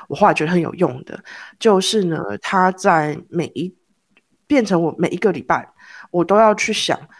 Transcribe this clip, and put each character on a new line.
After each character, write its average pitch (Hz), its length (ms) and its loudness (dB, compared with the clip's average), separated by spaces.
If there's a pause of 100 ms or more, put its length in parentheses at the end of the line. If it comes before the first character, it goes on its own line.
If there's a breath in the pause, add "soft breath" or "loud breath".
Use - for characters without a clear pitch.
我 139 80 -10
后 208 120 4
来 170 60 4
觉 156 120 -4
得 165 60 -2
很 180 80 2
有 160 160 -4
用 139 280 -2
的。 - 180 -18 (380 loud breath)
就 202 200 4
是 202 240 0
呢， 165 180 -2 (200)
他 185 300 2
在 160 460 0 (120)
每 170 160 -4 (100)
一， 180 180 -8 (720)
变 269 200 2
成 185 160 2
我 160 160 0
每 175 120 0
一 - 80 -6
个 196 140 2
礼 170 100 -4
拜， - 280 -2 (420 loud breath)
我 175 120 0
都 185 120 0
要 214 200 6
去 214 180 -4
想， - 260 -4 (200 soft breath)